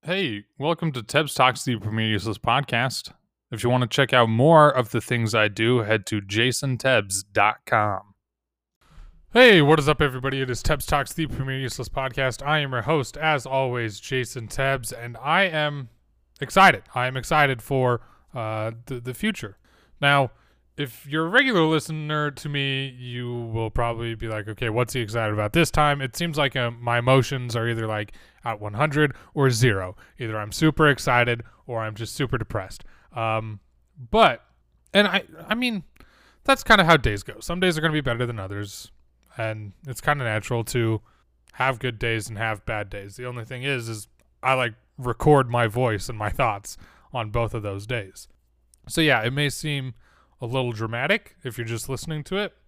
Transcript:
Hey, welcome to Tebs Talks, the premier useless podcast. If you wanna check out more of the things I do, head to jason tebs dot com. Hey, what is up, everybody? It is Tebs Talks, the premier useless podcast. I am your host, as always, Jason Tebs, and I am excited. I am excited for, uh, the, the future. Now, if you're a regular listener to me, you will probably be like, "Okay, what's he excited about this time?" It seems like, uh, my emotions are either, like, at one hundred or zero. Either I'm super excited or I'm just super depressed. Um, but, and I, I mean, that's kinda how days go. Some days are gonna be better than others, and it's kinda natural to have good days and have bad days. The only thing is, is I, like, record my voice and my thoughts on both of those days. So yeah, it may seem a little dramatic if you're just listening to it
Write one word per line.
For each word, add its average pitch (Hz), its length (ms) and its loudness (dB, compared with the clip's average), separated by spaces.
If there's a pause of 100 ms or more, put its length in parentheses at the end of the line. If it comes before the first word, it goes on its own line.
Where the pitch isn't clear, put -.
Hey, 151 420 -4 (120)
welcome 160 360 -2
to 123 100 -8
Tebs 143 320 0
Talks, 127 280 4
the 127 120 0
premier 107 320 -2
useless 104 320 -2
podcast. 127 760 -2 (380)
If 110 100 -10
you 120 80 2
wanna 127 160 2
check 131 280 2
out 120 160 6
more 147 380 8
of 131 220 2
the 120 100 -2
things 117 360 -2
I 107 120 4
do, 113 360 2
head 104 240 0
to 107 140 -2
jason 117 580 0
tebs 101 420 0
dot 104 360 0 (100)
com. 104 480 0 (1160)
Hey, 226 300 10
what 147 160 8
is 143 100 0
up, 151 140 2
everybody? 135 400 -2
It 127 80 -4
is 120 140 -6
Tebs 147 240 0
Talks, 143 260 -2
the 160 140 -4
premier 131 320 -6
useless 127 280 -8
podcast. 131 560 -4
I 151 180 0
am 139 100 -4
your 123 100 -4
host, 139 340 -2
as 147 300 0
always, 123 540 -2
Jason 123 480 -6
Tebs, 135 440 -2
and 120 260 -14
I 156 260 2
am 151 460 -4 (520)
excited. 170 400 6 (140)
I 123 100 0
am 127 100 -4
excited 135 460 2
for, 127 400 0 (320)
uh, 110 380 -6 (160)
the, 123 140 -10
the 123 120 -8
future. 120 460 -6 (420)
Now, 143 300 4 (460)
if 143 280 -8
you're 147 200 -2
a 165 40 -4
regular 226 360 4
listener 151 680 -2
to 139 180 -12
me, 139 380 -4
you 123 440 -10 (220)
will 113 160 -2
probably 117 460 -4
be 113 140 -10
like, 107 180 -8
"Okay, 110 220 -4
what's 117 240 0
he 127 80 -2
excited 110 320 -2
about 104 200 -2
this 165 160 4
time?" 147 320 2
It 131 140 -8
seems 165 240 -4
like, 139 160 0
uh, 120 160 -2
my 120 260 -2
emotions 123 580 2
are 117 120 0
either, 113 180 -2
like, 107 280 -6 (300)
at 113 160 -6
one 104 140 -10
hundred 143 400 2 (220)
or 135 160 4
zero. 104 440 2 (220)
Either 113 200 -8
I'm 104 140 -8
super 156 360 4
excited 120 560 2 (240)
or 113 140 -6
I'm 110 120 -6
just 107 220 -10
super 135 240 -2
depressed. 101 460 -8 (280)
Um, 110 460 -4 (500)
but, 185 340 4 (500)
and 202 140 6
I, 190 180 0 (220)
I 214 60 -2
mean, 233 300 -2 (600)
that's - 180 2
kinda 202 220 6
how 160 120 8
days 107 240 0
go. - 200 -14
Some 175 180 -6
days 180 180 2
are 156 40 -4
gonna 160 120 0
be 151 80 0
better 123 240 -2
than 117 140 -6
others, 101 520 -10 (460)
and 110 360 -8 (120)
it's 135 160 -10
kinda 147 220 0
natural 113 400 -2
to 113 380 0 (520)
have 127 240 -2
good 113 220 -6
days 113 300 -4
and 110 80 -10
have 110 280 -6
bad 104 240 -6
days. 101 280 -14
The 123 100 -12
only 120 180 -12
thing 127 160 -12
is, 127 280 -4
is 110 180 -10 (340)
I, 131 140 2
like, 120 180 -2 (240)
record 131 540 4
my 120 160 2
voice 110 420 -2
and 110 80 -10
my 104 120 -4
thoughts 107 480 -2 (360)
on 113 160 -4
both 113 240 -2
of 117 80 -4
those 101 240 -6
days. 107 420 -8 (600)
So - 140 -2
yeah, 135 200 4
it 120 120 -2
may 143 160 0
seem 135 440 -6 (500)
a 120 40 -8
little 123 240 -2
dramatic 117 720 -4
if 123 160 -10
you're 113 80 -6
just 113 200 -6
listening 147 360 -8
to - 140 -8
it 202 180 -6 (120)